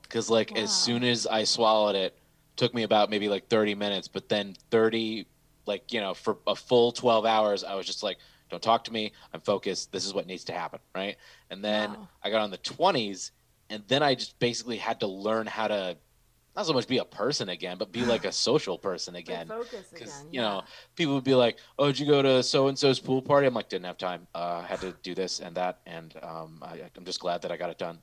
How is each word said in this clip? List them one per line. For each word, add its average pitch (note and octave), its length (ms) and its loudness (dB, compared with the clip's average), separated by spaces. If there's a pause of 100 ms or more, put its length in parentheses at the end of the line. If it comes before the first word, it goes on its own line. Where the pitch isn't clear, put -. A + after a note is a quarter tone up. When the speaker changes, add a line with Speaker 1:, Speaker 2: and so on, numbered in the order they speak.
Speaker 1:
'cause, A2+ 200 -4
like, A2 280 2
as G#2+ 140 -2
Speaker 2:
Wow. - 20 2
Speaker 1:
soon A#2+ 300 0
as A#2 240 0
I A2 160 2
swallowed A2 520 4
it, F#2+ 220 -2 (380)
took B2 180 0
me A#2 100 0
about G#2 260 4
maybe, G#2 180 0
like, G2 220 0
thirty G#2+ 260 4
minutes, G2+ 320 -4
but - 220 -10
then G2+ 240 -2 (160)
thirty, A2+ 580 2 (380)
like, G2+ 260 -4
you A#2 80 -2
know, F#2+ 140 -2
for G#2 240 -4 (100)
a G2+ 80 2
full A#2+ 360 4
twelve A#2 340 4
hours, G#2+ 380 2
I F#2 120 -6
was F#2+ 100 -6
just F#2 180 -8
like, G2 160 -4 (300)
"Don't F2 140 -10
talk A2+ 220 4
to A#2 80 -10
me. G#2+ 200 -6 (200)
I'm E2+ 80 -12
focused. G2 500 -2
This F#2+ 140 -6
is G2 80 -8
what F#2 140 -2
needs F#2 180 -12
to F2 80 -8
happen," E2 260 -8 (160)
right? G2 220 -6 (320)
And F#2+ 160 -10
then G#2+ 320 -2
Speaker 2:
Wow. F3+ 120 -20 (140)
Speaker 1:
I G#2 60 -6
got A2 120 2
on G#2 100 -4
the F2+ 60 -10
twenties, C3 720 -2 (380)
and G#2+ 180 -12
then C3+ 160 2
I C3+ 120 4
just - 240 -10
basically A#2+ 380 -2
had A2+ 240 -4
to A2 60 0
learn G#2+ 400 -2
how G#2+ 220 -4
to, F#2+ 280 -2 (580)
not G3+ 100 -4
so D#3+ 80 2
much B2 140 0
be B2+ 100 0
a G2+ 80 0
person A2+ 440 -4
again, F2+ 280 -8
but F#2 160 -6
be, A#2+ 120 -2
like, A#2 200 0
a F#2+ 60 -2
Speaker 2:
<laughs> - 20 -6
Speaker 1:
social G2 440 0
person F2+ 380 -6
Speaker 2:
Like, E2+ 60 -12
Speaker 1:
again. F2+ 260 -10
Speaker 2:
focus A3+ 480 -12
Speaker 1:
'Cause, - 300 -16
Speaker 2:
again, - 60 -20
Speaker 1:
you B2+ 100 -4
know, G2+ 220 -2
Speaker 2:
yeah. - 40 -20 (280)
Speaker 1:
people D3 200 2
would C3 80 0
be C3 120 6
like, A#2+ 220 6 (220)
"Oh, C#3+ 80 4
did C#3+ 120 0
you D4+ 60 -4
go C#3+ 160 8
to C3 220 6
so-and-so's C3+ 560 4
pool C3 220 0
party?" C#3+ 260 4
I'm B2 60 4
like, A2+ 160 -4
"Didn't F#2 160 -6
have F2+ 120 -8
time. F2+ 380 -4
Uh, F2 280 -4
had F2+ 180 -6
to F#2 100 -6 (120)
do F2+ 120 -8
this F#2 240 -4
and F2 160 -12
that, F2+ 300 -2
and, E2 280 -14 (100)
um, E2 400 -12
I, - 320 -14
I'm F#2 100 -20
just F2+ 160 -8
glad F2 220 -2
that F2 100 -6
I E2 40 -6
got F2 120 -4
it E2 80 -10
done." E2 260 -8